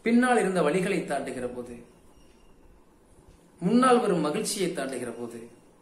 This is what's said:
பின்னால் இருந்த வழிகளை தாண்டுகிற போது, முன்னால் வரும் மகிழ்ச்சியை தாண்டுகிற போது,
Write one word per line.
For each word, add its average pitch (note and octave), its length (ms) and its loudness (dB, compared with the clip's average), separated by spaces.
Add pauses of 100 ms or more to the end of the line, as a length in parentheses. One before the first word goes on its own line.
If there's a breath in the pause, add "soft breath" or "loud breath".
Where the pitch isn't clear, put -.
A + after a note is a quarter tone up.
பின்னால் A#3+ 360 4
இருந்த F#3 240 2
வழிகளை F3+ 400 0
தாண்டுகிற B2+ 540 -6
போது, A#2+ 200 -12 (1800)
முன்னால் A#3+ 400 4
வரும் F#3+ 200 0
மகிழ்ச்சியை D#3 520 -2
தாண்டுகிற B2 480 -8
போது, A#2 300 -12 (320)